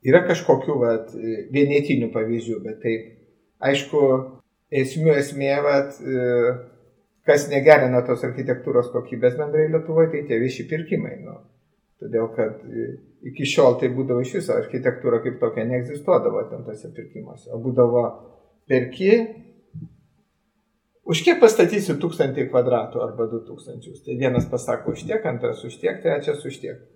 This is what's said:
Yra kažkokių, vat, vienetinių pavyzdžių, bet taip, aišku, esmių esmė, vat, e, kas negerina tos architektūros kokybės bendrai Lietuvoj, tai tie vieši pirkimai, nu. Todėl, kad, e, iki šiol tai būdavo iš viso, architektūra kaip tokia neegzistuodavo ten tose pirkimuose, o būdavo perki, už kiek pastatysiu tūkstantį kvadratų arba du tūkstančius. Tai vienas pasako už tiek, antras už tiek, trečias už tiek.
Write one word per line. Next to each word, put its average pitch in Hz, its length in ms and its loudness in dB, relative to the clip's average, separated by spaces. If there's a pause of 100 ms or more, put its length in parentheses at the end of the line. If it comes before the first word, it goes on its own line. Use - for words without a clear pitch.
Yra 160 200 6
kažkokių, 147 540 0
vat, 117 320 0 (380)
vienetinių 139 600 2
pavyzdžių, 113 500 -4
bet 107 220 -12
taip, 113 220 -4 (580)
aišku, 139 380 0 (720)
esmių 151 420 2
esmė, 139 460 0
vat, 143 340 0
e, 123 640 0 (720)
kas 143 220 4
negerina 135 520 6
tos 120 220 -2
architektūros 123 640 -2
kokybės 123 480 -2
bendrai 151 320 2
Lietuvoj, 160 400 2
tai 147 160 -4
tie 113 140 0
vieši 127 280 -2
pirkimai, 160 540 -6
nu. - 140 -16 (680)
Todėl, 113 320 -2
kad, 110 320 -4
e, 117 220 -8 (320)
iki 135 260 -10
šiol 131 320 4
tai 131 120 0
būdavo 127 320 -2
iš 127 120 -8
viso, 160 200 -2
architektūra 123 680 -2
kaip 127 180 -6
tokia 113 260 -2
neegzistuodavo 123 840 -2
ten 123 160 -12
tose 107 240 -14
pirkimuose, - 600 -18
o 117 80 -10
būdavo 123 420 4 (680)
perki, 190 420 2 (2000)
už 165 140 0
kiek 339 180 4
pastatysiu 175 600 4
tūkstantį 139 500 -2
kvadratų 123 540 0
arba 113 240 -4
du 113 180 -8
tūkstančius. - 580 -18
Tai - 140 -8
vienas 123 320 0
pasako - 460 -4
už - 100 -14
tiek, 220 200 0
antras 120 380 -4
už 120 140 -14
tiek, - 240 -4
trečias 147 420 -2
už - 140 -10
tiek. - 240 -12 (140)